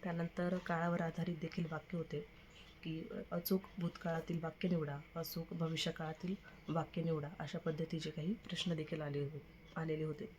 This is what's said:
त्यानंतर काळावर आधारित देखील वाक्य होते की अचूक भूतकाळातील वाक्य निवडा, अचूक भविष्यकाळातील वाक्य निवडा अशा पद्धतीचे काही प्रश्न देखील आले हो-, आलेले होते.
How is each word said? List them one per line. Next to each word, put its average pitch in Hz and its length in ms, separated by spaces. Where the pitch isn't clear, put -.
त्यानंतर 175 540
काळावर 175 440
आधारित 170 400
देखील 165 300
वाक्य 160 260
होते 165 220
की 160 240
अचूक 190 300
भूतकाळातील 170 640
वाक्य 165 260
निवडा, 147 280
अचूक 165 380
भविष्यकाळातील 165 840
वाक्य 160 340
निवडा 156 260
अशा 160 180
पद्धतीचे 160 520
काही 160 240
प्रश्न 175 420
देखील 156 260
आले 143 180
हो-, 143 200
आलेले 156 280
होते. 156 360